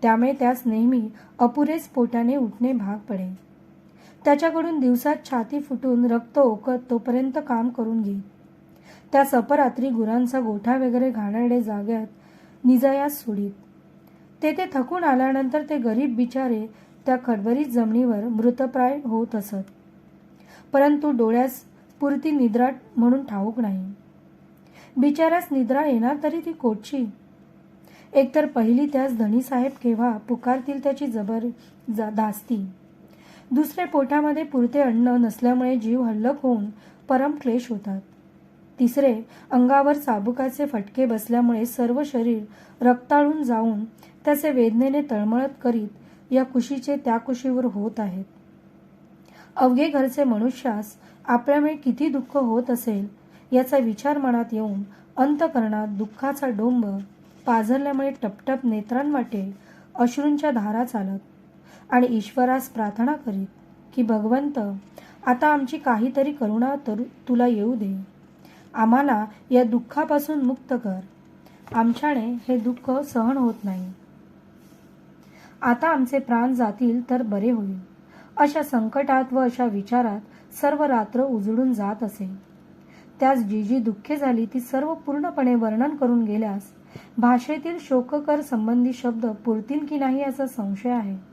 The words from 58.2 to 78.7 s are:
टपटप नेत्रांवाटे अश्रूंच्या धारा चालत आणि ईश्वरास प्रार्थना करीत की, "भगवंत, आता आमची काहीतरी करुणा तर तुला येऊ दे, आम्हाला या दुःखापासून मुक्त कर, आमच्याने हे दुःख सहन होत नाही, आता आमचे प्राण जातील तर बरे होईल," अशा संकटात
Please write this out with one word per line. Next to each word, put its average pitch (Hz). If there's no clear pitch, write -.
टपटप 262
नेत्रांवाटे 233
अश्रूंच्या 294
धारा 220
चालत 196
आणि 247
ईश्वरास 247
प्रार्थना 226
करीत 202
की, 254
"भगवंत, 233
आता 247
आमची 294
काहीतरी 262
करुणा 247
तर 214
तुला 240
येऊ 233
दे, 196
आम्हाला 226
या 254
दुःखापासून 294
मुक्त 262
कर, 190
आमच्याने 233
हे 254
दुःख 240
सहन 262
होत 233
नाही, 185
आता 247
आमचे 269
प्राण 247
जातील 240
तर 247
बरे 214
होईल," 196
अशा 294
संकटात 262